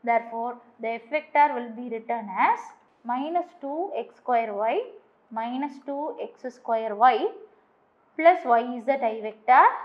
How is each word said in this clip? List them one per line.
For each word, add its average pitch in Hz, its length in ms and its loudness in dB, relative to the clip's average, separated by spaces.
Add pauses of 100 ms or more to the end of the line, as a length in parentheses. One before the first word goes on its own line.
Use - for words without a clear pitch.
Therefore, 233 520 -2 (240)
the 226 80 -6
F 226 220 -6
vector 294 440 2
will 240 160 -6
be 240 200 -10
written 226 380 -6 (100)
as 359 200 4 (460)
minus 294 420 -4 (140)
two 285 360 -6
X - 200 -10
square 226 380 -2
Y 226 260 -2 (500)
minus 247 420 -6 (120)
two 285 380 -8
X 247 320 -12
square 220 400 -4
Y 247 340 4 (880)
plus 339 300 6
Y 247 320 0
is 220 80 -12
the 277 80 2 (100)
I 220 160 -2
vector 240 440 4 (200)